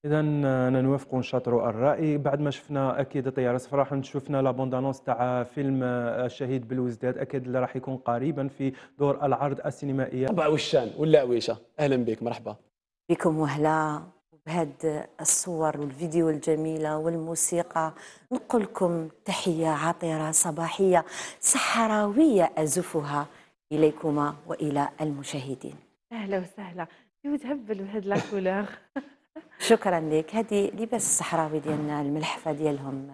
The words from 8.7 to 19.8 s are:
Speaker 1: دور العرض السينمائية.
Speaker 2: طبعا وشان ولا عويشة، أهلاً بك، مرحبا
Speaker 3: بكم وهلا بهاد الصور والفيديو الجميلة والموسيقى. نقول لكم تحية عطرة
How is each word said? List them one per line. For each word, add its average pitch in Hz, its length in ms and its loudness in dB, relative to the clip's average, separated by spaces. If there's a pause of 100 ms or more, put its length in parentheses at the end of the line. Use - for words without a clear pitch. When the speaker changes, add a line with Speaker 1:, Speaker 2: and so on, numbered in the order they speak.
Speaker 1:
دور 143 260 2
العرض 139 400 0
السينمائية. 131 640 -2
Speaker 2:
طبعا 170 200 2
وشان 143 500 2
ولا 156 220 6
عويشة، 117 380 0 (220)
أهلاً 139 160 4
بك، 113 280 0
مرحبا 113 320 -6 (540)
Speaker 3:
بكم 165 300 2
وهلا 151 640 0 (440)
بهاد 151 600 -2 (160)
الصور 156 580 0
والفيديو 156 500 0
الجميلة 156 680 0
والموسيقى. 165 960 -2 (380)
نقول 247 300 0
لكم 170 460 -2 (180)
تحية 165 420 -2
عطرة 156 640 -2